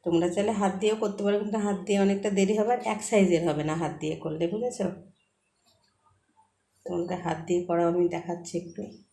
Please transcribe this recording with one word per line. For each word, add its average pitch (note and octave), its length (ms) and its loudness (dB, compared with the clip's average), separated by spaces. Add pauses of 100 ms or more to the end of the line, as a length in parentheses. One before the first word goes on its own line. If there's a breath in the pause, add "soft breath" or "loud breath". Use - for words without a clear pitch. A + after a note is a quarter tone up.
তোমরা E3+ 300 2
চাইলে G#3 260 0
হাত F#3+ 200 2
দিয়েও G#3+ 220 2
করতে G3+ 220 -2
পারো, G3+ 180 2
কিন্তু G#3 240 -4
হাত G3 200 0
দিয়ে G3 200 2
অনেকটা G3 220 0 (100)
দেরি G3 200 4
হবে A3 180 2
আর A#3+ 40 -4 (120)
এক G#3+ 160 -4
সাইজের F3 400 6
হবে D3 200 0
না D#3 140 0
হাত D#3 100 -2 (100)
দিয়ে D#3 120 -2 (100)
করলে, D#3 280 -2
বুঝেছো? A3 340 -4 (2000)
তোমাদের F3 400 -4
হাত E3 200 -2
দিয়ে F3 220 2
করাও E3+ 240 2
আমি F3 100 2 (140)
দেখাচ্ছি E3+ 360 -8 (100)
একটু। - 200 -12 (300)